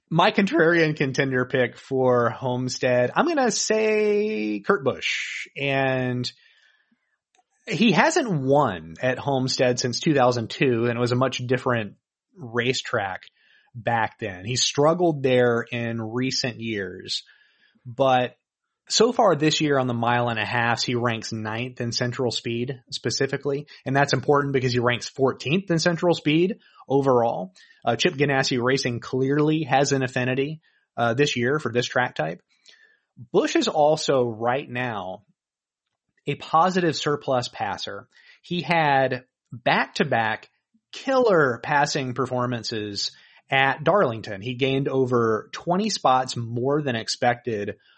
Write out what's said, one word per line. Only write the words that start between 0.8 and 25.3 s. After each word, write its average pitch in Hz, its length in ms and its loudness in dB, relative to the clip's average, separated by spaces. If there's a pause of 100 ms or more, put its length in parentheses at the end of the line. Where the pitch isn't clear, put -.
contender 135 500 0
pick 123 300 0
for 123 540 2
Homestead, 123 840 0
I'm 214 120 2
gonna 277 240 2
say 214 1080 0
Kurt 196 240 -2
Busch. - 720 -4
And 131 760 -2 (1400)
he 208 260 2
hasn't 277 380 2
won 131 720 0
at 127 160 -2
Homestead 127 600 0
since 123 200 -4
two 160 140 2
thousand 123 360 2
two, 120 360 0
and 120 100 0
it 120 40 -4
was 123 120 0
a 123 40 0
much 131 220 0
different 123 560 -2 (420)
racetrack 117 840 -4 (520)
back 113 460 -2
then. 92 240 -10
He 123 120 -4
struggled 160 680 0
there 123 480 2
in 117 300 -6
recent 120 600 -4
years, 101 640 -8 (600)
but 127 520 0 (520)
so 233 240 2
far 196 220 4
this 151 260 2
year 143 180 2
on 127 100 0
the 120 60 -2
mile 120 340 0
and 113 100 -2
a 107 80 -2
half, 117 380 0
he 127 100 -2
ranks 117 380 -2
ninth 113 480 -8
in 120 100 -2
Central 120 400 -2
Speed 123 500 -6 (120)
specifically. 139 760 -4 (180)
And 131 120 -2
that's 139 160 2
important 143 400 2
because 127 200 0
he 120 60 0
ranks 120 300 0
fourteenth 135 640 -2